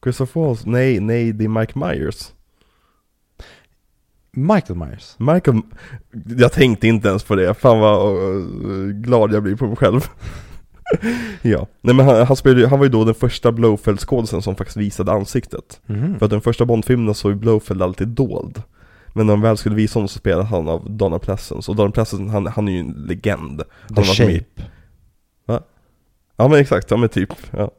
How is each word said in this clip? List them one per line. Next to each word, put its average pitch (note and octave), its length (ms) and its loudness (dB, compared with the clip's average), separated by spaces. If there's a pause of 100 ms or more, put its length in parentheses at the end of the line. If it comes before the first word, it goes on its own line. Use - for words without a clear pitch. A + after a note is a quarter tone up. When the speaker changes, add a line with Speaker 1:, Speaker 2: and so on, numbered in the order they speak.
Speaker 1:
Christoph B2+ 340 -4
Waltz? B2 280 -2
Nej, B2 340 2
nej, A#2 320 0
det G#2+ 120 -2
är A2 40 -2
Mike A2+ 300 -2
Myers. - 540 -6 (2000)
Speaker 2:
Michael C#3+ 460 -2
Myers. - 400 -14
Speaker 1:
Michael, C#3 420 2 (800)
jag A#2+ 140 6
tänkte A#2+ 360 4
inte A2 200 2
ens G2 160 0
på G#2+ 100 0
det. F#2 200 2
Fan A2+ 260 4
vad, G#2 360 4
eh, F#2+ 760 -6
glad A2 420 2
jag G#2 80 0
blir G2+ 140 -2
på C3+ 100 -4
mig A2 100 -4
själv. A2+ 300 4
<laughs> - 40 -10 (1300)
Ja. A2 240 0 (140)
Nej, B2 140 4
men C3 120 6
han, A#2+ 200 6
han C3 100 4
spelade B2+ 240 6
ju, A#2 60 6
han C#3 120 4
var C#3 80 4
ju C3+ 40 4
då A2 140 2
den A2 100 2
första A#2 380 0
Blofeld-skådisen A2+ 920 0
som F#2+ 140 -6
faktiskt - 200 -10
visade G2+ 360 -4
ansiktet. - 760 -6
Speaker 2:
Mhm. A#2 320 -4
Speaker 1:
För - 80 0
att G#2 40 2
den G#2+ 100 0
första A#2+ 260 0
Bond-filmen A#2 480 0
så - 140 -2
är G2+ 60 2
Blofeld G#2+ 480 0
alltid F#2 260 -4
dold. - 540 -6 (520)
Men A2 120 0
när G#2+ 60 4
de G#2 80 2
väl A2 160 2
skulle G#2+ 200 -4
visa A2 220 0
honom G2+ 100 -4
så - 100 -12
spelade F2+ 260 0
han F#2 240 -4
av E2 220 -6
Donald G2+ 320 -2
Pleasence. - 480 -8
Och G#2 60 -2
Donald G#2 180 2
Pleasence, G#2 380 -4
han, G2+ 140 -2
han G#2 220 -4
är F#2+ 40 -2
ju F2+ 60 -2
en D#2+ 120 -6 (180)
legend. E2 540 -6 (240)
Han G#2+ 100 -14
Speaker 2:
The G2+ 60 2
Speaker 1:
har G2+ 60 2
varit G2 100 0
med A#2 120 4
i E2 80 0
Speaker 2:
Shape. - 240 -12 (840)
Speaker 1:
Va? A#2 140 -4 (760)
Ja, B2 120 4
men D3 100 6
exakt. C3+ 320 2
Ja, G#2 60 2
men A#2 120 2
typ. - 240 -2 (180)
Ja. - 280 -4